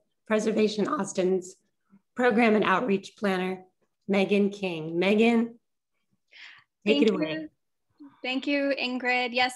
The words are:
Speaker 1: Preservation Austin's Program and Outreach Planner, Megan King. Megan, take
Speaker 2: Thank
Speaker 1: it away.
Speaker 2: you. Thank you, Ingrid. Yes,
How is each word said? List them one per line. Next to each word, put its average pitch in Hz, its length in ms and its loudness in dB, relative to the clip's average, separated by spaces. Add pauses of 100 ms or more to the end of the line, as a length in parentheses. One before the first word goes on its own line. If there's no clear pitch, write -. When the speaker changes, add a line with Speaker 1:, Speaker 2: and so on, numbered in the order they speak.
(280)
Speaker 1:
Preservation 214 640 0
Austin's 190 680 -2 (600)
Program 233 400 4
and 202 100 2
Outreach 190 520 0
Planner, 185 460 -4 (440)
Megan 196 420 2
King. 170 500 -6
Megan, 226 600 2 (1300)
take 226 120 2
Speaker 2:
Thank 285 60 2
Speaker 1:
it 214 80 4
away. 311 200 -4
Speaker 2:
you. 311 180 -8 (760)
Thank 254 240 -6
you, 277 300 0
Ingrid. 247 540 -4
Yes, 254 240 0